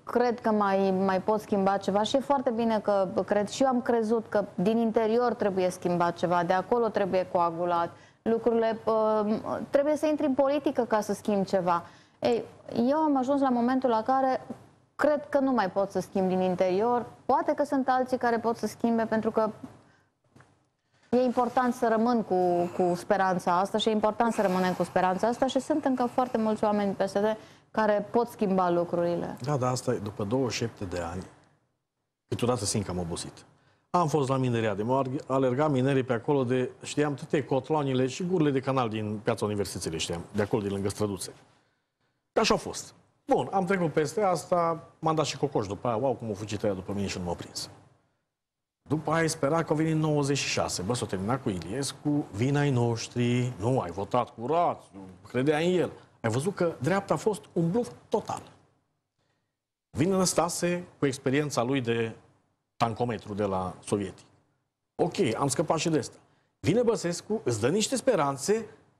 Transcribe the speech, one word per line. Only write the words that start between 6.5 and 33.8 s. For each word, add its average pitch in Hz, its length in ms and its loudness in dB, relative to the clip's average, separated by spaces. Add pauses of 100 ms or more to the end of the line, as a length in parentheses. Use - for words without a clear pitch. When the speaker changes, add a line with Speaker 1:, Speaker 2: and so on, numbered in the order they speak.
Speaker 1:
acolo 226 340 2
trebuie 185 440 0
coagulat. 170 580 0 (320)
Lucrurile, 226 640 0
uh, 214 500 2 (340)
trebuie 285 260 2
să - 100 -4
intri 302 200 0
în 269 80 2
politică 277 500 2
ca 214 180 0
să 208 120 -4
schimbi 196 340 0
ceva. 175 360 0 (360)
Ei, 240 240 0 (440)
eu 285 100 2
am 311 200 2
ajuns 269 240 0
la 269 80 4
momentul 247 400 2
la 220 140 2
care 262 420 0 (500)
cred 294 340 2
că 285 100 2
nu 269 120 2
mai 202 200 2
pot 196 200 -2
să 185 80 -2
schimb 185 280 0
din 185 140 2
interior. 190 640 2 (200)
Poate 302 280 2
că 294 100 0
sunt 269 260 0
alții 254 280 2
care 240 200 0
pot 233 200 -2
să 220 100 -4
schimbe, 226 380 0
pentru 220 260 0
că 220 180 2 (1600)
e 233 80 2
important 247 560 2
să 240 140 0
rămân 226 360 2
cu, 180 420 2 (120)
cu 180 180 4
speranța 185 640 2
asta 196 180 0
și 226 120 2
e - 20 2
important 214 420 2
să 226 80 -2
rămânem 185 320 2
cu 175 100 0
speranța 185 440 2
asta 240 200 0
și 262 120 2
sunt 294 260 -2
încă 254 200 2
foarte 254 320 0
mulți 220 260 0
oameni 208 240 2
în 190 180 0
P 196 40 -2
S - 20 -8
D 214 260 0 (340)
care 208 400 2
pot 233 160 2
schimba 185 420 2
lucrurile. 175 720 0
Speaker 2:
Da, 143 160 -2
da, 127 120 0
asta 127 220 -2
e, 113 60 0
după 101 260 -6
douăzeci 120 280 0
și - 120 -4
șapte 110 220 -8
de 90 140 -6
ani, 87 240 -8 (1040)
câteodată 117 380 0
simt 101 200 0
că - 60 -8
am 90 80 -2
obosit. - 460 -8 (440)